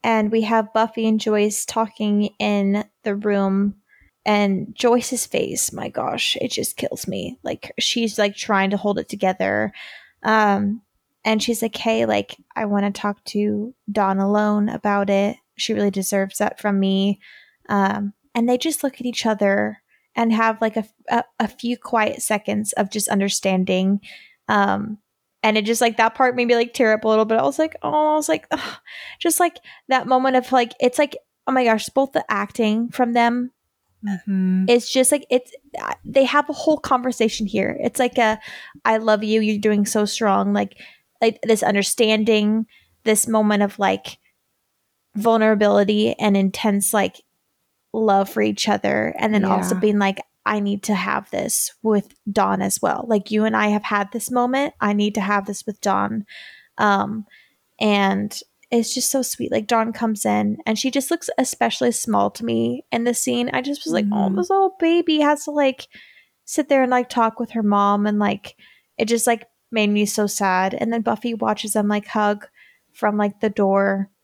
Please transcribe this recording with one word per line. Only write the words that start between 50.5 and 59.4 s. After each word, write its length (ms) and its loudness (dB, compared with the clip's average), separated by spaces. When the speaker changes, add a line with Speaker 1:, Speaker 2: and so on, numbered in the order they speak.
Speaker 1:
need 240 -2
to 100 0
have 360 -4
this 420 -4
with 320 0
Dawn 320 0
as 180 -2
well. 280 -2
Like, 220 0
you 140 2
and 120 0
I 120 2
have 160 0
had 280 -2
this 180 -8
moment. 500 0
I 120 0
need 240 0
to 40 0
have 260 -2
this 200 -10
with 140 -10
Dawn." 440 -2
Um, 480 0
and 580 0
it's 240 0
just 160 -2
so 120 0
sweet. 300 -6